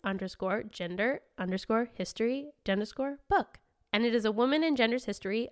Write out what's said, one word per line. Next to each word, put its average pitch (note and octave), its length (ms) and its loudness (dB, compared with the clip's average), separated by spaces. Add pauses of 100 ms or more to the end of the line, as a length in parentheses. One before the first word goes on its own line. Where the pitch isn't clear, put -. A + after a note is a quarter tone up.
underscore F#3+ 580 -2
gender G#3 600 -4 (160)
underscore F#3+ 560 0
history B3+ 560 -4 (180)
underscore A3 500 -2 (100)
book. F4+ 300 2 (340)
And G#3+ 120 2
it A#3 100 2
is A3+ 100 2
a G#3+ 60 2
woman C4 320 2
in D#4+ 140 2
gender's A#3+ 300 2
history G#3 460 -4